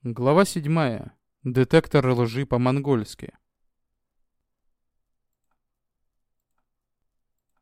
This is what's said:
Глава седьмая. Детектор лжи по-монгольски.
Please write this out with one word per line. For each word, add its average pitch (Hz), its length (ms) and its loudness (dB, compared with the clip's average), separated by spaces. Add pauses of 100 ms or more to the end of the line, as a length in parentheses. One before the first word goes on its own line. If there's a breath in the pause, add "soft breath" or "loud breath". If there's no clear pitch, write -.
Глава 131 440 2
седьмая. 151 680 -4 (300)
Детектор 131 640 2
лжи 123 380 -2
по-монгольски. 127 880 -2 (4000)